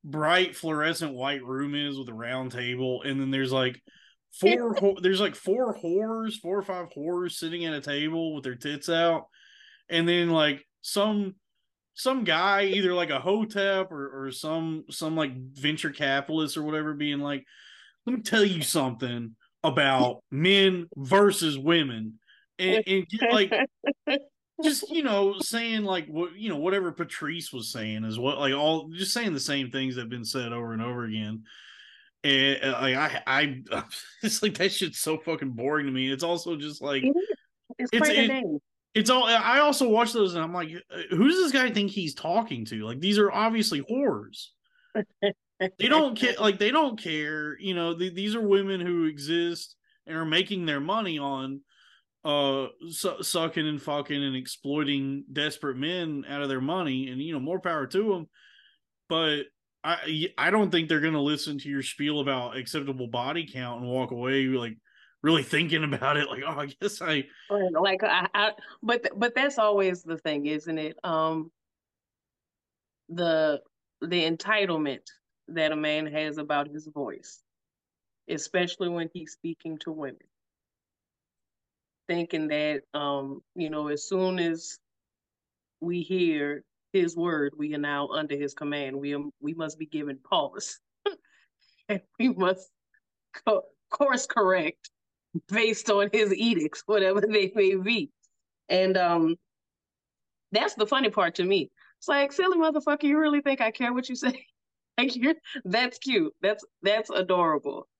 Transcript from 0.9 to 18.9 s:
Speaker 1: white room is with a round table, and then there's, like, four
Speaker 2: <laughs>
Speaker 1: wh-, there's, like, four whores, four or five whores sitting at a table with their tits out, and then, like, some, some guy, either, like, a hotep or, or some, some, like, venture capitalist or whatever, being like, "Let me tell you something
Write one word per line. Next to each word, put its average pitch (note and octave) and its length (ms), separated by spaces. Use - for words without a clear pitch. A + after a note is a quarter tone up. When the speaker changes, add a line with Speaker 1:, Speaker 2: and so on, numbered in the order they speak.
Speaker 1:
white C3 300
room C#3 320
is C#3+ 240
with B2 100
a A#2 40
round B2 380
table, B2 520
and C#3 180
then C3+ 80
there's, C3+ 220
like, B2+ 280
four A#3 420
Speaker 2:
<laughs> F#3 80
Speaker 1:
wh-, F#3+ 220
there's, F#3 180
like, G3 140
four A3+ 420
whores, G#3+ 580
four F#3 220
or G3 60
five F3+ 240
whores F3 360
sitting E3+ 320
at D#3+ 80
a C#3+ 80
table D#3 520
with C#3+ 100
their B2+ 120
tits C#3+ 340
out, E3 380
and E3+ 200
then, F3 200
like, D3+ 360
some, G3+ 540
some C4 300
guy, F#3+ 420
either, F#3+ 280
like, F3 160
a C#3 100
hotep G3 720
or, C#3 360
or C3 40
some, D#3+ 580
some, D#3+ 280
like, D3 140
venture D3 360
capitalist C#3 640
or D#3 80
whatever, D3+ 300
being D3 260
like, C#3+ 240
"Let B3 100
me A3 60
tell G#3+ 240
you F3+ 160
something A#2+ 720